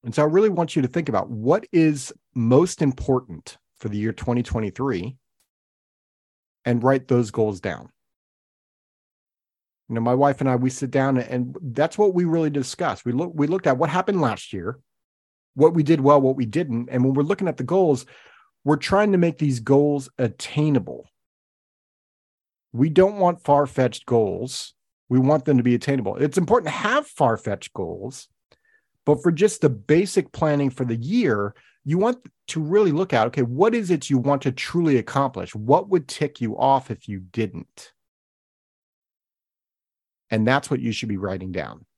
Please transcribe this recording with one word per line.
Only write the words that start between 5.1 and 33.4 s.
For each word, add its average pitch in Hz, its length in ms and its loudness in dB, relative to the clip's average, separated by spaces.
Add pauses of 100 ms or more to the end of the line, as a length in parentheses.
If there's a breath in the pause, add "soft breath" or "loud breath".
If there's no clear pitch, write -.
and 120 180 0
write 131 240 2
those 120 240 0
goals 107 300 -4
down. 82 300 -10 (2000)
You 113 60 -6
know, 113 40 -2
my 120 140 2
wife 139 260 2
and 135 80 0
I, 127 80 2
we 127 140 0
sit 131 200 -8
down 135 280 0
and 127 420 -4
that's 143 380 -4
what 202 160 4
we 175 100 2
really 165 240 2
discuss. 143 560 -4
We 123 80 -2
look, 165 220 -4
we 147 120 0
looked 185 200 -2
at 135 100 2
what 156 140 0
happened 185 320 0
last 110 320 -4
year, 98 240 -8 (760)
what 156 220 4
we 165 80 2
did 151 180 4
well, 143 180 8
what 131 180 2
we 127 100 -2
didn't. 120 440 -4
And 123 140 0
when 135 80 4
we're 143 100 2
looking 190 240 -2
at 151 120 -4
the 131 40 -6
goals, 160 440 0 (580 soft breath)
we're 147 120 4
trying 202 360 2
to 185 60 4
make 170 180 2
these 135 240 -2
goals 139 560 2
attainable. 127 960 -2 (1600)
We 127 160 0
don't 190 300 4
want 175 260 0
far-fetched 135 640 0
goals. 110 680 -2 (380)
We 123 80 2
want 139 260 2
them 143 140 4
to 120 40 2
be 123 120 4
attainable. 120 420 -2
It's 151 220 -2
important 185 300 0
to - 100 -8
have 262 280 0
far-fetched 110 680 -2
goals, 95 540 -10 (800)
but 147 160 2
for 170 100 2
just 185 300 0
the 143 80 4
basic 160 600 0
planning 143 380 0
for 131 160 -4
the 117 100 -4
year, 120 600 -2 (300 soft breath)
you 151 120 -2
want 240 220 0 (300)
to 160 120 -6
really 175 320 2
look 175 220 -2
at, 113 140 4
okay, 131 140 -2